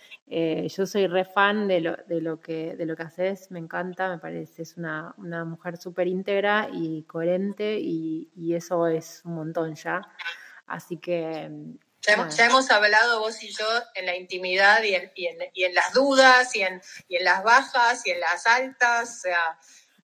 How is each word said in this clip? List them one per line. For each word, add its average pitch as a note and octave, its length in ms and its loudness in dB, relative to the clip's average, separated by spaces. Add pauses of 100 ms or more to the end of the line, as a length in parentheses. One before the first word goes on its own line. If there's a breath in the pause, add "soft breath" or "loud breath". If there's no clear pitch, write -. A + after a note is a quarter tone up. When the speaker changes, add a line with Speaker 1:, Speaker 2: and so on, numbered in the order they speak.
(260 loud breath)
Speaker 1:
Eh, E3 480 -2
yo F#3+ 120 -2
soy F#3+ 200 0
re F#3 200 0
fan G3+ 420 2
de F3+ 140 2
lo, E3+ 140 -4 (100)
de E3 160 -4
lo D#3+ 180 -6
que, D#3+ 360 -8
de E3+ 100 -6
lo D#3+ 100 -6
que D#3+ 60 -10
haces, F#3 480 -6
me F3+ 80 -12
encanta, F3 500 -6
me F3 80 -6
parece, E3 460 -12
es E3 160 -16
una, D#3+ 400 -8
una E3+ 260 -8
mujer E3 320 -10
súper F3+ 300 -4
íntegra G3+ 680 0
y D#3+ 300 -6
coherente G3 760 -2
y, D#3+ 560 -6
y E3+ 200 -4
eso E3+ 320 0
es D#3+ 400 -4
un E3+ 80 -8
montón D#3+ 400 -6
ya. E3+ 260 -6 (680 loud breath)
Así E3+ 300 -10
que, D#3+ 540 -6 (500)
Speaker 2:
Ya G#3 140 2
hemos, A3+ 140 2
Speaker 1:
nada. - 80 -8
Speaker 2:
ya A#3 100 6
hemos C4 240 4
hablado G#3+ 500 4
vos A3+ 220 -6
y G#3+ 100 -14
yo G#3+ 140 -4 (280)
en F#3 120 -8
la F3+ 100 -2
intimidad F#3 680 2
y G3+ 100 0
en, F3+ 200 -4
y F3+ 120 -6
en, E3 100 -8 (160)
y F#3 120 -2
en F3+ 100 0
las - 180 2
dudas C4 640 6
y G3+ 60 -2
en, F#3 180 -4 (280 loud breath)
y F3+ 80 -2
en F3+ 80 -2
las F#3+ 200 2
bajas B3 640 4
y F3+ 60 0
en E3+ 80 -4
las E3+ 260 -2
altas, A#3+ 720 0
o - 20 -16
sea, E3+ 380 -2 (440 soft breath)